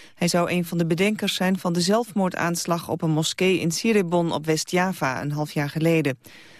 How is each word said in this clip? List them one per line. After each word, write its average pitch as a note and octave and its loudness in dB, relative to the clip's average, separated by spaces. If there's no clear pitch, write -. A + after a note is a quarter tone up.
Hij F3 0
zou F3 2
een F3 0
van E3+ -4
de E3+ 2
bedenkers G3 0
zijn F#3+ 0
van F3+ -2
de F3 0
zelfmoordaanslag F3 0
op D3+ -4
een E3 2
moskee E3 2
in E3 0
Cirebon F3 2
op D3+ -4
West-Java D#3+ 0
een D3 -4
half D3+ -4
jaar C#3+ -2
geleden. D#3+ 2